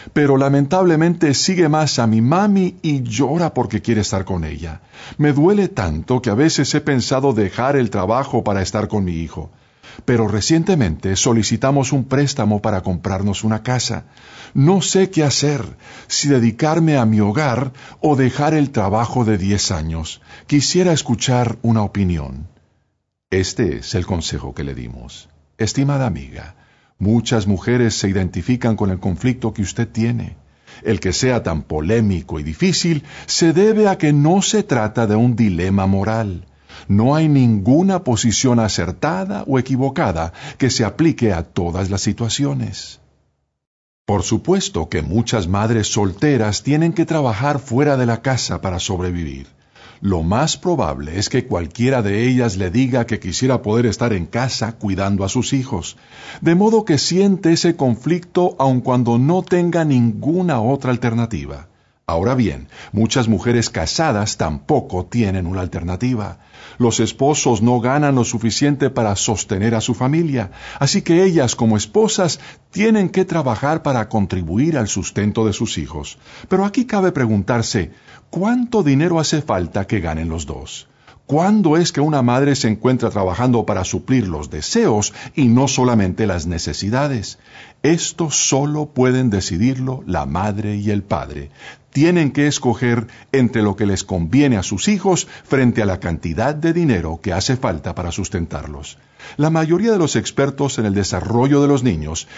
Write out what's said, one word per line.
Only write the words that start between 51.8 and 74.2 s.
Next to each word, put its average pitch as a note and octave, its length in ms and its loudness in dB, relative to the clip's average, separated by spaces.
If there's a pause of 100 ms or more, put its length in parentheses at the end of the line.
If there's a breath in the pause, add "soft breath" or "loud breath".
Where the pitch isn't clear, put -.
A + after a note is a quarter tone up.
de G#2 260 0
ellas A#2+ 300 0
le F#2 140 -2
diga B2 340 0
que A2 140 -4
quisiera B2 420 -2
poder A2+ 240 2
estar A2+ 280 0
en E2+ 120 -2
casa A#2+ 460 -4
cuidando G2 520 -2
a G2 60 -2
sus A#2+ 240 -2
hijos, B2 420 -4 (460 loud breath)
de E3 140 4
modo G#3+ 300 4
que D#3+ 120 2
siente F3+ 560 2
ese E3 220 2
conflicto E3+ 840 0
aun C3 240 2
cuando A#2+ 380 2
no E3+ 240 2
tenga F3 420 0
ninguna B2+ 760 2
otra B2+ 300 0
alternativa. A2+ 800 -4 (400)
Ahora F2 260 0
bien, D#2+ 340 0 (240 loud breath)
muchas A2+ 360 0
mujeres A#2 420 2
casadas A2 680 -2
tampoco F2+ 680 -2
tienen F#2+ 400 0
una F#2 160 -4
alternativa. F#2+ 800 -4 (400 loud breath)
Los A#2 200 2
esposos B2+ 600 0
no A#2+ 180 4
ganan C#3 360 0
lo A#2+ 80 4
suficiente B2+ 640 0
para A2 260 0
sostener A2 600 -2
a A2 60 0
su B2 120 -2
familia, C3+ 580 -2 (280 loud breath)
así C#3+ 240 0
que F3 200 4
ellas E3 320 2
como A2 220 2
esposas G3 600 0 (320 loud breath)
tienen G#3 380 2
que F#3+ 140 2
trabajar D3+ 600 -2
para A#2+ 260 -2
contribuir G2+ 720 0